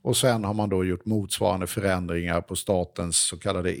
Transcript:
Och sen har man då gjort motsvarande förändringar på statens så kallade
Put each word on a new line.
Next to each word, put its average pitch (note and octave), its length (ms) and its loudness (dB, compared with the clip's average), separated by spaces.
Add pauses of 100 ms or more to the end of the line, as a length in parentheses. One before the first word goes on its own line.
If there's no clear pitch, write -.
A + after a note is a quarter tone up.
Och B2+ 140 2
sen A#2 280 2
har G2+ 100 0
man G#2+ 140 0
då F#2+ 160 2
gjort F2+ 200 -2
motsvarande G2 600 0
förändringar F2 760 0
på F2+ 160 -8
statens F2 680 0
så F2+ 120 -4
kallade F2+ 420 -2